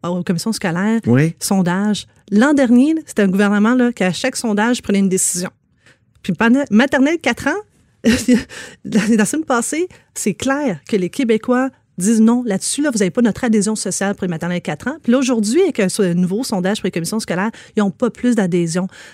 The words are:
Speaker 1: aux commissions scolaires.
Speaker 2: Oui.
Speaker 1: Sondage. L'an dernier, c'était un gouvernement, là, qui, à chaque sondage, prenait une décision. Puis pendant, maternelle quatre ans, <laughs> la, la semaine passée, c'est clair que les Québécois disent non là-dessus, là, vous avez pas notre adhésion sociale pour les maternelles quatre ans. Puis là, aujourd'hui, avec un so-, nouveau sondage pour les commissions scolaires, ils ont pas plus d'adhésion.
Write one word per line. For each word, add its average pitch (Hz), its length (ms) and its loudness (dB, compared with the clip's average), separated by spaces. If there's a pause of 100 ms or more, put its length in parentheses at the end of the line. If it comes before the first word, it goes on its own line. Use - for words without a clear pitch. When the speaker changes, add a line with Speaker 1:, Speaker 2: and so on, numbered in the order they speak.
Speaker 1:
aux 175 200 -4
commissions 180 300 -2
scolaires. 202 540 -2
Speaker 2:
Oui. 139 320 4
Speaker 1:
Sondage. 190 640 0 (240)
L'an 247 240 4
dernier, 269 400 4 (120)
c'était - 160 -4
un 196 80 4
gouvernement, 202 440 2
là, 240 200 2
qui, - 100 -4
à 185 80 0
chaque 254 240 -4
sondage, 226 460 0
prenait 202 180 0
une 196 80 2
décision. 180 420 -2 (760)
Puis 190 100 -2
pendant, 247 380 2
maternelle 277 520 2
quatre 247 240 -2
ans, - 560 -8
<laughs> - 0 - (800)
la, 202 180 0 (140)
la 208 100 2
semaine 311 200 -4
passée, 302 420 -2 (260)
c'est - 200 -4
clair 269 460 -4 (100)
que 226 80 0
les 180 120 -2
Québécois 233 600 0 (280)
disent 214 240 2
non 240 240 4
là-dessus, 208 380 -4
là, 302 100 0
vous 214 80 -2
avez 185 80 -2
pas 240 140 0
notre 214 200 0
adhésion 220 320 0
sociale 196 380 -4
pour 196 120 -8
les 185 40 -4
maternelles 170 320 -4
quatre - 260 -8
ans. 302 140 -6
Puis 240 100 0
là, 247 60 4
aujourd'hui, 240 460 0
avec 330 160 -2
un 190 100 2
so-, 180 240 0
nouveau 185 300 0
sondage 196 360 -2
pour - 60 -8
les 185 60 -2
commissions 175 280 -4
scolaires, 190 300 -4 (260)
ils 214 60 0
ont 202 80 0
pas 220 220 -4
plus 240 240 0
d'adhésion. 180 520 0 (260)